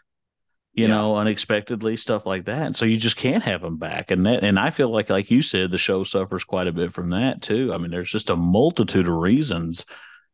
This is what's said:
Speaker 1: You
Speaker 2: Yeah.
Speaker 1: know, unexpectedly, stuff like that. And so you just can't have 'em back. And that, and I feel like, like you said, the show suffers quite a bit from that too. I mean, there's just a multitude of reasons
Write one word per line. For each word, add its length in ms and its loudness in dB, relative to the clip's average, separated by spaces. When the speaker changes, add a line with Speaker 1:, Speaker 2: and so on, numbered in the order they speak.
Speaker 1:
You 120 2
Speaker 2:
Yeah. 20 6
Speaker 1:
know, 280 2
unexpectedly, 800 -2
stuff 280 -4
like 200 -4
that. 180 -4
And 120 -4
so 100 0
you 120 4
just 200 0
can't 260 0
have 200 -2
'em 140 -6
back. 340 -6
And 140 2
that, 180 2
and 160 4
I 120 2
feel 180 2
like, 200 0
like 220 0
you 100 6
said, 300 0
the 60 0
show 260 0
suffers 400 -4
quite 240 -2
a 60 -2
bit 200 -4
from 180 -4
that 300 -2
too. 320 -2
I 40 -4
mean, 140 -6
there's 200 -6
just 180 -4
a 60 0
multitude 720 2
of 80 2
reasons 680 0